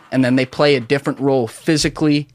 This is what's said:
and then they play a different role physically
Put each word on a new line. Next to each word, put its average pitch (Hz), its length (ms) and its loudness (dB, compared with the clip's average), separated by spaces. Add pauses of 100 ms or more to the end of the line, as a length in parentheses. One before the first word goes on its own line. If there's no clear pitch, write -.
(120)
and 131 120 0
then 123 120 2
they 131 100 2
play 147 300 2
a 127 40 2
different 139 400 -4
role 135 280 0
physically 151 880 -2